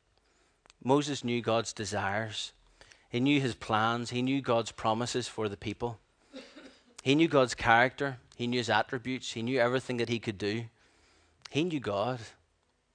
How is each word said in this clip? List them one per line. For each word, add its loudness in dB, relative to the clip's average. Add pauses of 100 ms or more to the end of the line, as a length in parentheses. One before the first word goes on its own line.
(840)
Moses 2
knew -2
God's 0
desires. -4 (560)
He -2
knew 4
his -2
plans. 0
He -4
knew 0
God's 0
promises -2
for -4
the -10
people. -6 (1040)
He 6
knew 6
God's 4
character. 4 (180)
He -4
knew -2
his -2
attributes. -2
He -6
knew 0
everything 0
that -2
he -2
could -6
do. -4 (840)
He 0
knew -4
God. -2 (760)